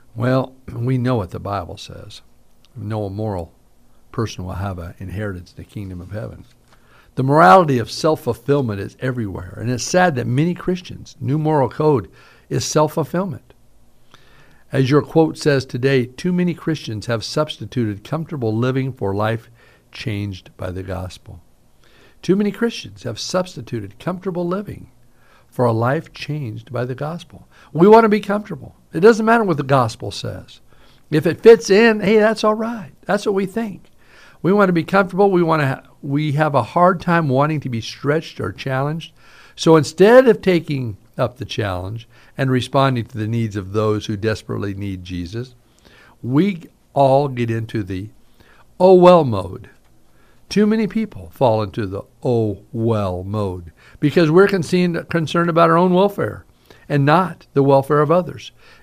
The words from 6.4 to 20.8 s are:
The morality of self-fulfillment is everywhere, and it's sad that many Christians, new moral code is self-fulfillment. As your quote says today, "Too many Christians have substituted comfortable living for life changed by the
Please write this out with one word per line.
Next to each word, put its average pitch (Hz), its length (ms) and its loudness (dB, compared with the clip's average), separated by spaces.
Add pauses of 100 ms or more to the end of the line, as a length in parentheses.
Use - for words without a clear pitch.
The 131 80 -2
morality 151 540 6
of 113 120 -4
self-fulfillment 139 880 -2
is 104 200 -10
everywhere, 101 580 -6
and 107 120 -4
it's 123 140 -4
sad 180 300 2
that 120 120 -4
many 147 280 0
Christians, - 640 -8
new 127 180 -2
moral 151 300 2
code 147 420 0 (380)
is 135 160 -4
self-fulfillment. 156 880 -2 (1200)
As 131 160 0
your 139 140 4
quote 160 340 0
says 139 300 0
today, 131 400 0
"Too 175 260 -6
many 180 220 0
Christians 151 520 -8
have 117 180 -4
substituted 113 800 -6
comfortable 151 520 -6
living 131 360 -2
for 98 220 -4
life 110 360 -4 (400)
changed 101 640 -10
by 92 140 -10
the 92 140 -10